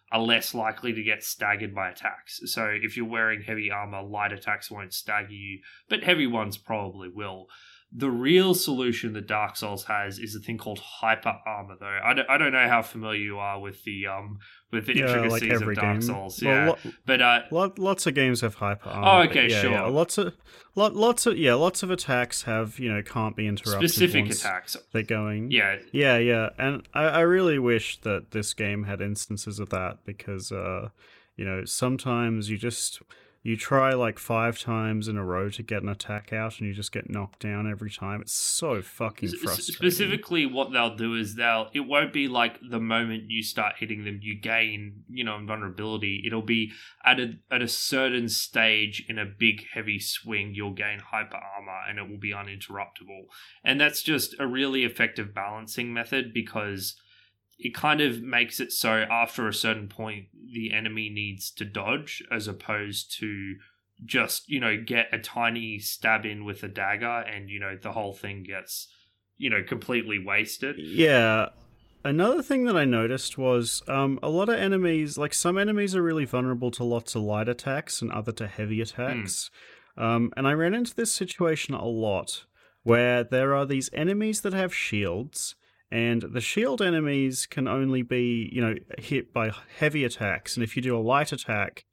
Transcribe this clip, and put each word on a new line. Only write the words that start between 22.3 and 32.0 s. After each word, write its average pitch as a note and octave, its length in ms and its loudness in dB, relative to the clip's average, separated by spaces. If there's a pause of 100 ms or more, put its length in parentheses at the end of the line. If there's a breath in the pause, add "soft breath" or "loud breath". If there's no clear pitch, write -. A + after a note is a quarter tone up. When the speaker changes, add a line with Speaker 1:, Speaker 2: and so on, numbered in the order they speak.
Speaker 2:
have, A2 380 -2
you A#2+ 120 0
know, G#2 100 0
can't A2 340 -2
be G#2+ 100 -2
interrupted G#2 420 0
Speaker 1:
Specific E3 360 4
Speaker 2:
once G#2 160 -2
Speaker 1:
attacks. F#2 360 -4 (160)
Speaker 2:
they're A2 120 0
going. G#2+ 480 -2
Speaker 1:
Yeah. G2+ 240 4 (160)
Speaker 2:
Yeah, C3 260 6
yeah. A#2 400 4
And C3+ 340 -2
I, D3+ 120 2
I D#3+ 160 4
really E3+ 400 6
wish A#2+ 400 2
that G2+ 320 -2
this G#2+ 200 -2
game G#2 300 -2
had G2+ 180 -4
instances G#2 600 -4
of G2 100 -6
that F#2 340 -4
because, G2+ 460 -8
uh, F#2+ 380 -4 (480 soft breath)
you - 80 -6
know, F#2+ 200 -4
sometimes A#2+ 840 0